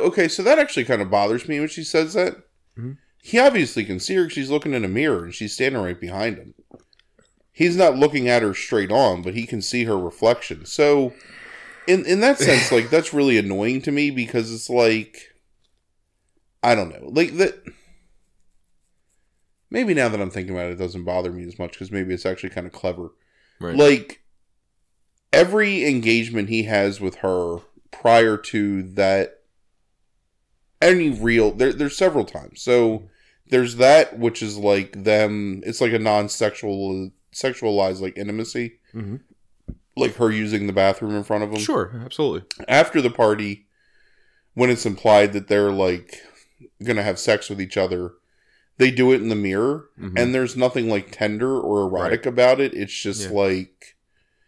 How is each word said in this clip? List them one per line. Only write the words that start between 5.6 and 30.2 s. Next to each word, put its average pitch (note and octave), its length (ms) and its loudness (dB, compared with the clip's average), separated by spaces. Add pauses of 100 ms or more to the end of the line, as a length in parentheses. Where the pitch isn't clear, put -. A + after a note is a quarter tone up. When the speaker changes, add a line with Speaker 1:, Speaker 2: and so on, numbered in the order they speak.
Speaker 1:
right F2+ 180 -6
behind G2 380 -6
him. - 160 -20 (960)
He's E3+ 240 0
not E3 220 4
looking C#3 320 2
at A#2+ 120 4
her G#2 120 0
straight G2 360 -2
on, G#2 320 2
but F#2 120 -8
he A#2 120 -6
can A2 160 -8
see A#2+ 220 -4
her A2 160 -2
reflection. F2 640 -2
So, D3 480 2 (720)
in, F#3 180 2
in F#3+ 160 0
that C#4 180 4
sense, C3+ 320 2
Speaker 2:
<laughs> - 0 -
Speaker 1:
like, A#2 180 2
that's D#3 240 0
really C#3 240 4
annoying G#2 440 -2
to D3 100 -4
me C#3+ 200 0
because A#2 420 -4
it's A2+ 160 -12
like, A2+ 640 0 (1300)
I A#2+ 100 6
don't G2 140 0
know, C#2+ 240 -16
like, D#3 240 0
that, F3 260 0 (2000)
maybe A3 220 0
now C3 160 2
that G#2+ 120 -4
I'm F#2+ 100 -6
thinking F#2 240 -8
about F2 140 -6
it, F2+ 40 -8
it F2 60 -12
doesn't F2+ 240 -8
bother F2+ 280 -4
me F2 140 -12
as F2 140 -18
much F2 180 -10
'cause F#2+ 140 -14
maybe F#2 220 -4
it's F2 120 -8
actually F#2+ 240 -6
kinda F2+ 200 -10
clever. F2 400 -8 (500)
Speaker 2:
Right. F2 160 -6
Speaker 1:
Like, C#3 480 4 (1080)
every F#3+ 540 2
engagement A2+ 640 0
he A2+ 140 -2
has G2+ 360 0
with F#2+ 180 -6
her F2+ 400 -2 (340)
prior A2+ 460 4
to G2+ 460 -4 (100)
that, G2 500 0 (1400)